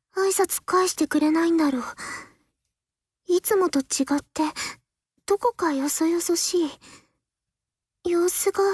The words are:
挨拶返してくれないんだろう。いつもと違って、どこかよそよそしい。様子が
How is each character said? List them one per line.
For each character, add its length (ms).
挨 120
拶 360
返 220
し 80
て 100
く 140
れ 100
な 160
い 60
ん 60
だ 120
ろ 80
う。 60
い 120
つ 160
も 140
と 120
違 20
っ 60
て、 180
ど 100
こ 160
か 200
よ 160
そ 180
よ 140
そ 140
し 300
い。 60
様 200
子 220
が 120